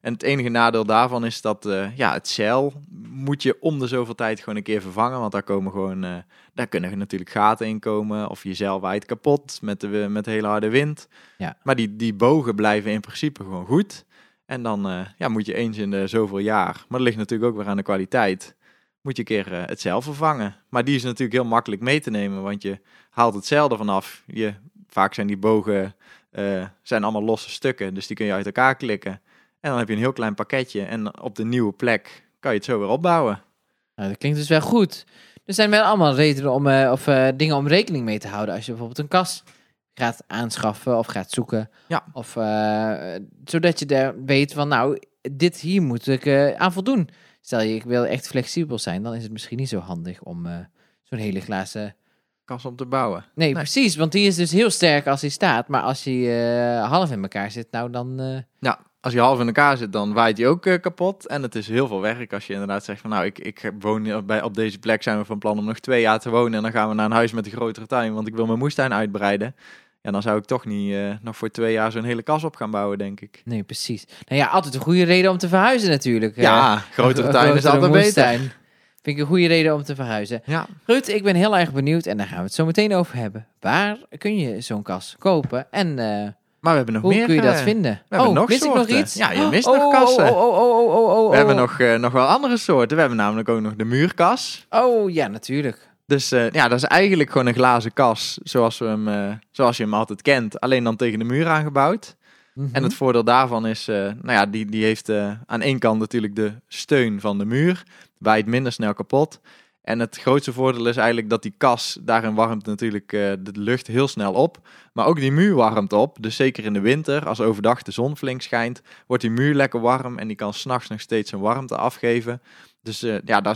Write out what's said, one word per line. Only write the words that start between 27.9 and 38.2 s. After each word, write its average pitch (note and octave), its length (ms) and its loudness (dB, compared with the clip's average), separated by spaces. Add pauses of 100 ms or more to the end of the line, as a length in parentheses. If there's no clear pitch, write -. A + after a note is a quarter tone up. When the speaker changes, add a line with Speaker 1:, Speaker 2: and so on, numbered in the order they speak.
Speaker 1:
dus F#2+ 120 -10
die G#2+ 100 -12
kun A2 100 -4
je G2+ 60 -2
uit G2 140 -4
elkaar B2+ 300 2
klikken. G#2 360 -6 (480)
En D3+ 100 -6
dan B2+ 80 -2
heb A2+ 100 -4
je A2 60 -4
een G#2 60 -2
heel C3 120 0
klein A2 220 -4
pakketje A2 480 -4
en G#2+ 400 -10
op G#2+ 140 -10
de A2+ 80 -6
nieuwe A#2 280 0
plek - 520 -4 (160)
kan C#3 100 -2
je A2+ 60 2
het G2 100 -6
zo A#2+ 120 -2
weer G2+ 100 -2
opbouwen. D3 540 0 (540)
Speaker 2:
Nou, G2 120 -6
dat G2 100 -8
klinkt D3 200 -2
dus D3 100 -6
wel D#3 120 4
goed. G3 440 0 (400)
Er G3 100 -8
zijn G#3+ 160 2
wel G#3+ 140 6
allemaal F#3 300 4
redenen C#3 380 2
om, C#3 140 2
eh, C3+ 260 6
of, C3+ 140 -2
eh, C3 300 4
dingen D3+ 200 0
om C#3+ 120 0
rekening E3+ 360 2
mee G#2+ 140 -2
te G#2 100 -12